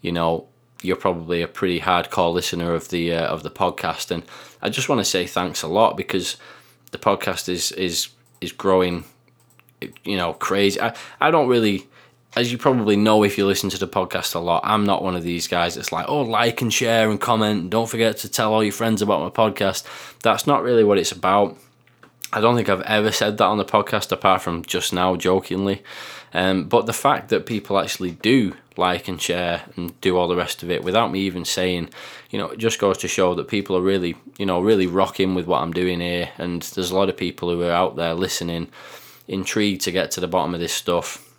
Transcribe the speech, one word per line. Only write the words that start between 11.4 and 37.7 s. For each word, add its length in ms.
really, 380
as 160
you 60
probably 380
know 280
if 140
you 80
listen 240
to 80
the 100
podcast 460
a 40
lot, 260
I'm 200
not 180
one 140
of 60
these 260
guys 260
that's 180
like, 160
"Oh, 140
like 380
and 120
share 380
and 100
comment. 500
Don't 180
forget 300
to 100
tell 240
all 100
your 100
friends 300
about 200
my 80
podcast." 540
That's 240
not 160
really 220
what 140
it's 140
about. 440
I 80
don't 160
think 120
I've 140
ever 300
said 260
that 60
on 120
the 80
podcast 480
apart 300
from 220
just 280
now 240
jokingly. 680
Um, 300
but 220
the 60
fact 360
that 180
people 320
actually 320
do 440
like 320
and 140
share 400
and 240
do 160
all 120
the 80
rest 260
of 80
it 140
without 260
me 100
even 240
saying, 440
you 80
know, 100
it 100
just 200
goes 200
to 100
show 260
that 140
people 280
are 40
really, 360
you 80
know, 160
really 260
rocking 480
with 120
what 160
I'm 100
doing 280
here. 360
And 260
there's 280
a 60
lot 120
of 80
people 320
who 140
are 80